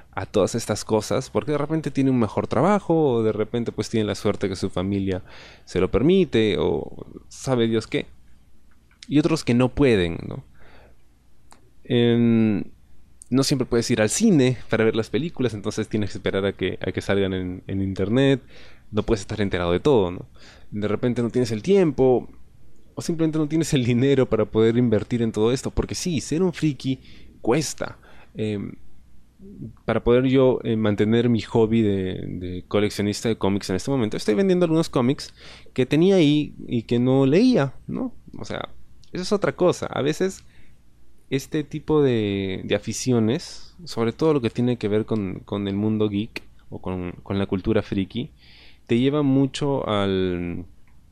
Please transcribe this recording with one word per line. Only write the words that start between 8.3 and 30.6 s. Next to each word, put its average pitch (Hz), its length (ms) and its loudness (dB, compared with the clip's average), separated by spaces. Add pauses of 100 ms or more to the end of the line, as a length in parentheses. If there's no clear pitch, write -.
Y 139 100 2
otros 160 260 2
que 120 100 2
no 123 160 4
pueden, 98 480 4 (100)
¿no? - 160 -10 (1400)
Em, 117 800 4 (640)
no 131 140 2
siempre 127 220 0
puedes 120 240 0
ir 110 100 2
al 107 100 2
cine 139 480 4 (100)
para 110 160 2
ver 110 120 4
las 110 140 -2
películas, 127 440 -2
entonces 104 340 -4
tienes 104 240 -2
que 107 60 -8
esperar 98 260 0
a 98 80 2
que, 92 280 -4
a - 120 -4
que - 80 -4
salgan 98 320 0
en, 92 340 -6
en 98 160 -4
internet. 107 600 2 (480)
No 107 120 -2
puedes 113 200 0
estar 104 180 -6
enterado 90 320 0
de 90 80 2
todo, 110 300 4
¿no? 92 180 -10 (420)
De 104 180 -4
repente 117 340 -2
no 113 80 -2
tienes 123 200 0
el 107 120 -6
tiempo, 139 640 4 (640)
o - 80 -12
simplemente 156 360 -2
no 156 100 0
tienes 160 260 0
el 127 100 2
dinero 127 440 4
para 107 160 2
poder 113 320 4
invertir 117 460 2
en 113 100 0
todo 107 200 2
esto, 131 180 -4
porque - 240 -4
sí, 160 260 -4
ser 156 220 -2
un 180 100 0
friki 131 480 -4 (400)
cuesta. - 580 -2 (360)
Em, 104 380 -6 (1120)
para 110 200 -2
poder 123 220 4
yo, 127 360 4